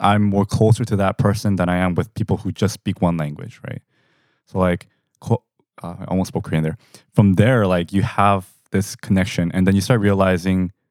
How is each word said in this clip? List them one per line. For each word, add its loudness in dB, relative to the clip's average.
I'm 2
more 2
closer 0
to -4
that 0
person 0
than 0
I 0
am 0
with -4
people -4
who -6
just -2
speak -6
one 0
language, -8
right? -12
So, -8
like, 0
co-, -4
uh, -12
I -14
almost -4
spoke -8
Korean -2
there. -4
From 6
there, 4
like, -2
you 2
have 2
this -2
connection, 0
and 2
then 4
you 2
start 0
realizing 0